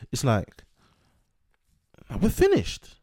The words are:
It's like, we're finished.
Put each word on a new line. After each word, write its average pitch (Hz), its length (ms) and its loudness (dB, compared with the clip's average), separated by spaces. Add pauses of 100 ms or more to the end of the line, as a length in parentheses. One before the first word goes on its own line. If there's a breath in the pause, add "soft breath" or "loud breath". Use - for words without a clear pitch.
(140 loud breath)
It's 123 120 -6
like, 110 400 -2 (1600)
we're 214 100 4
finished. - 720 0